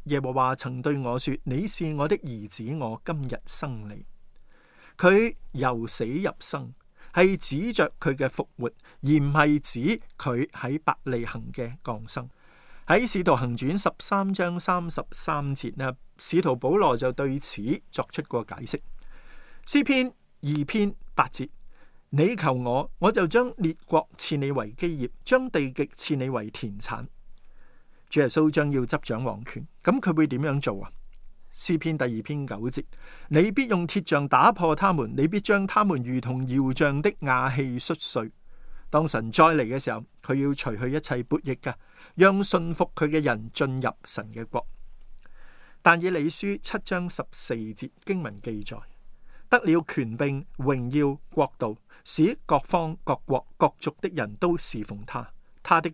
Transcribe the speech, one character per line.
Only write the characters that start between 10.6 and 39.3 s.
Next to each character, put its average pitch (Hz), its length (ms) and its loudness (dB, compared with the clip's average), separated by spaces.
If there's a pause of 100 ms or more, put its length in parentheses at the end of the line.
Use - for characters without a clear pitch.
伯 139 240 2
利 123 220 -2
恆 117 260 -8
嘅 120 320 -8
降 110 240 -8
生。 123 200 -8 (600)
喺 214 180 6
使 180 180 0
徒 165 120 6
行 120 200 0
傳 139 240 -2
十 190 200 2
三 196 340 0
章 175 260 -2
三 175 300 0
十 - 220 -4
三 143 440 -4
節 120 200 -6
呢， 131 200 -4 (220)
使 - 240 4
徒 147 140 4
保 131 160 2
羅 170 260 6
就 127 140 0
對 135 260 0
此 - 240 -2 (300)
作 - 200 -4
出 - 120 -4
過 117 220 -4
解 95 180 -14
釋。 139 160 -4 (880)
詩 285 160 4
篇 262 240 4 (340)
二 147 240 0
篇 202 300 2 (180)
八 123 140 4
節， - 220 -6 (600)
你 170 260 4
求 160 160 0
我， 123 460 0
我 190 140 4
就 185 160 4
將 240 300 2
列 165 180 0 (100)
國 - 320 2
賜 - 200 -2
你 139 140 0
為 110 200 -4
基 - 160 -4
業， 143 240 -4 (120)
將 262 280 4
地 139 200 0
極 143 120 -2 (120)
賜 - 200 -2
你 131 140 -2
為 110 200 -4
田 101 300 -8
產。 113 260 -8 (1040)
主 151 120 4
耶 135 60 6
穌 156 220 4
將 147 220 2
要 135 100 2
執 131 220 0
掌 113 200 -4
王 113 220 -4
權， - 220 -10 (160)
咁 233 160 4
佢 165 180 2
會 156 80 6
點 131 160 0
樣 143 180 0
做 104 220 -2
啊？ 104 100 -10 (640)
詩 - 220 0
篇 160 180 -2
第 139 100 0
二 113 180 -2
篇 147 240 -6
九 117 80 -8 (160)
節， - 120 -4 (440)
你 170 240 6
必 254 160 0
用 175 200 2
鐵 190 140 0
杖 143 260 2
打 139 240 8
破 175 240 2
他 190 160 4
們， 123 240 0
你 135 120 4
必 202 120 -2
將 202 280 2
他 214 160 4
們 170 180 2
如 127 180 -2
同 127 280 -2
窯 131 260 2
匠 143 300 2
的 - 160 2
瓦 131 360 2
器 131 220 -2
摔 160 220 -2
碎。 113 320 -4 (580)
當 151 180 4
神 113 240 -2